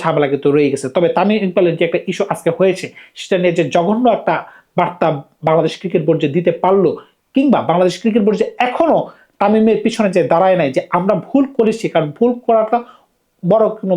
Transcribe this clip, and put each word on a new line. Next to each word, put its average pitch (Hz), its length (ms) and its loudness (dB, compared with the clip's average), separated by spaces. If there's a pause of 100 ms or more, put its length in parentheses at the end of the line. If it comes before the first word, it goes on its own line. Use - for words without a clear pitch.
ঝামেলা 160 300 0
কিন্তু 143 240 -2
রয়ে 147 160 2
গেছে। 135 220 -6
তবে 180 220 2
তামিম 202 300 2
ইকবালের 175 320 0
যে 175 100 0
একটা 170 120 -2 (100)
ইস্যু 196 220 -4
আজকে - 260 -2
হয়েছে, 185 280 0 (320)
সেটা - 240 -4
নিয়ে 175 160 2
যে 170 60 2 (100)
জঘন্য 202 300 0 (120)
একটা - 180 -2 (440)
বার্তা 175 300 0 (400)
বাংলাদেশ 160 320 2
ক্রিকেট 175 260 -4
বোর্ড 160 180 2
যে 147 120 0
দিতে 175 160 0 (100)
পারলো, 185 280 2 (440)
কিংবা 262 240 2 (120)
বাংলাদেশ 180 320 2
ক্রিকেট 220 220 0
বোর্ড 202 180 2
যে - 40 0 (200)
এখনো 302 320 0 (420)
তামিমের 214 440 2
পিছনে 220 320 -2
যে 175 60 2 (100)
দাঁড়ায় 185 280 4
নাই, 143 160 0
যে - 40 0 (160)
আমরা 190 180 0 (120)
ভুল 277 180 2 (120)
করেছি, 220 380 0
কারণ 156 140 0 (100)
ভুল 240 120 2 (160)
করাটা 220 320 2 (640)
বড় 214 220 2 (160)
কোনো 190 160 -2